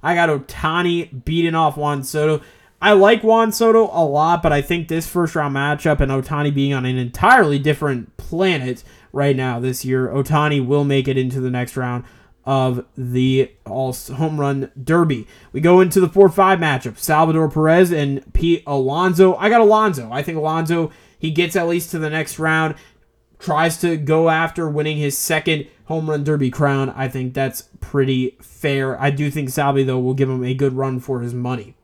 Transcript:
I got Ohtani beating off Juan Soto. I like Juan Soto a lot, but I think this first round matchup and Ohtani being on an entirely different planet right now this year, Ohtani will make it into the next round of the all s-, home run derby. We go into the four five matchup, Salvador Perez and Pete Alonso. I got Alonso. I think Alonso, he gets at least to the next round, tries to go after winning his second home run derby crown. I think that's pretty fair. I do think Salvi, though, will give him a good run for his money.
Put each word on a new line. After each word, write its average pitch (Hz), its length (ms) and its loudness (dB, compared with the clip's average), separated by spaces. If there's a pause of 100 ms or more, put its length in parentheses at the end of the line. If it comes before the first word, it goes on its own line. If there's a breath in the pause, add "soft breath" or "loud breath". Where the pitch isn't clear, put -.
I 165 120 0
got 170 140 2
Ohtani 160 960 -4
beating 165 300 0
off 156 220 0
Juan 147 260 -4
Soto. 151 400 -2 (380 soft breath)
I 208 120 4
like 208 320 6
Juan 220 280 4
Soto 226 380 4
a 170 140 0
lot, 156 380 0
but 156 100 2
I 143 80 2
think 170 280 -4
this 165 200 -4
first 170 260 -2
round 143 220 -2
matchup 147 440 0
and 135 120 0
Ohtani 143 420 -2
being 139 200 0
on 127 100 -4
an 127 140 -2
entirely 147 600 2
different 139 600 -4
planet 156 680 -4 (280 soft breath)
right 139 220 0
now 127 240 -4
this 127 260 -6
year, 127 240 -2
Ohtani 147 560 0
will 143 200 0
make 139 240 0
it 135 80 -2
into 131 240 -4
the 127 100 -4
next 123 260 -6
round 123 280 -6 (400 soft breath)
of 131 400 0 (120)
the 127 540 0 (140)
all 127 240 -6
s-, - 200 -10
home 151 300 -4
run 139 320 -4 (100)
derby. 151 460 0 (260 soft breath)
We 131 100 -6
go 180 180 8
into 185 200 4
the 180 80 4
four 196 200 6
five 190 300 4
matchup, 139 400 -4
Salvador 160 500 2
Perez 165 420 4
and 143 440 -4
Pete 165 320 2
Alonso. 165 680 2
I 202 120 0
got 226 140 6
Alonso. 208 500 2
I 143 100 -2
think 165 140 -6
Alonso, 160 560 -2 (260 soft breath)
he 160 120 -4
gets 165 260 0
at 175 100 0
least 170 260 -2
to 170 60 -6
the 156 120 -4
next 156 280 -6
round, 160 360 0 (640 soft breath)
tries 160 400 -2
to 170 180 0
go 156 320 2
after 160 400 -2
winning 151 300 -2
his 143 200 -2
second 156 480 -2 (200)
home 160 220 -4
run 151 160 -2
derby 147 260 0
crown. 139 400 0
I 131 180 -6
think 127 260 -8
that's 135 280 -4 (180)
pretty 131 600 -2
fair. 135 600 -4
I 143 100 2
do 143 200 -2
think 143 180 -6
Salvi, 139 340 0
though, 131 160 0
will 127 160 -2
give 135 160 0
him 127 140 -4
a 127 100 -4
good 131 200 -2
run 131 260 -4
for 127 200 -6
his 120 140 -8
money. 120 500 -8